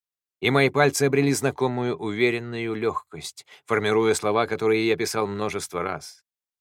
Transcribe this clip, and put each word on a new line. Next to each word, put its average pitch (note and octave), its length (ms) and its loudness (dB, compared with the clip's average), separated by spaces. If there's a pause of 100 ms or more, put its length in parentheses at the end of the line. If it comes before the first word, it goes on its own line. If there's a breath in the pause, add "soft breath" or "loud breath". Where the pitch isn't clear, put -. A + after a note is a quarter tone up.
(400)
и G#2+ 100 0
мои C3+ 200 4
пальцы C#3+ 340 2
обрели C#3 300 4
знакомую B2 640 -2
уверенную A#2 800 -2
лёгкость, G#2 720 -6 (200 loud breath)
формируя G#2+ 480 2
слова, A2 340 0
которые A2 400 0
я G#2+ 80 2
писал A2 320 -2
множество G2+ 560 -6
раз. F2+ 400 -10 (380)